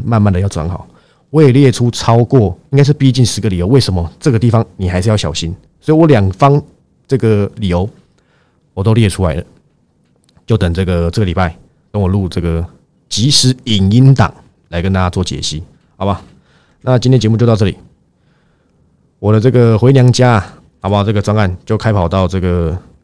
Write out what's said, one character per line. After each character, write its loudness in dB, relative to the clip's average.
慢 0
慢 2
的 -2
要 -2
转 -6
好。 -10
我 2
也 6
列 4
出 -2
超 0
过， 0
应 2
该 6
是 2
逼 2
近 2
十 -4
个 -2
理 -4
由， -2
为 4
什 0
么 -4
这 -2
个 0
地 2
方 0
你 -4
还 -4
是 0
要 2
小 -4
心。 -8
所 2
以 4
我 4
两 2
方 2
这 -2
个 0
理 -6
由 0
我 -8
都 2
列 2
出 -2
来 -2
了， -6
就 -2
等 0
这 -2
个， -2
这 -4
个 0
礼 -4
拜 -2
等 -4
我 0
录 -2
这 -6
个 -4
即 -2
时 0
影 0
音 6
档 -2
来 -6
跟 -4
大 0
家 0
做 -4
解 -8
析， -8
好 -6
吧？ -6
那 0
今 0
天 4
节 -2
目 2
就 0
到 2
这 0
里， -6
我 -2
的 4
这 2
个 4
回 2
娘 4
家 2
啊， -6
好 -6
不 -2
好？ 0
这 -2
个 -2
专 -2
案 -2
就 -4
开 -2
跑 0
到 0
这 -4
个 -2